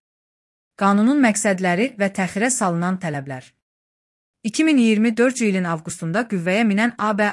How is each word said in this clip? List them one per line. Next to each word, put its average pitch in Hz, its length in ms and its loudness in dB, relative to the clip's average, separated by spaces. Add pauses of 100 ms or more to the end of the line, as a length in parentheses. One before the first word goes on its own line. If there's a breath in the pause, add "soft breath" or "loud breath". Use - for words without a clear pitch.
(800)
Qanunun 208 400 4
məqsədləri 202 680 0 (100)
və 202 160 0
təxirə 196 340 -2
salınan 185 460 -2
tələblər. 139 480 -8 (1000)
İki 233 220 0
min 311 140 4
iyirmi 220 380 4
dördüncü 247 280 2
ilin 190 200 0
avqustunda 170 680 -4
qüvvəyə 185 340 0
minən 220 340 0
A 214 200 -2
B 214 140 2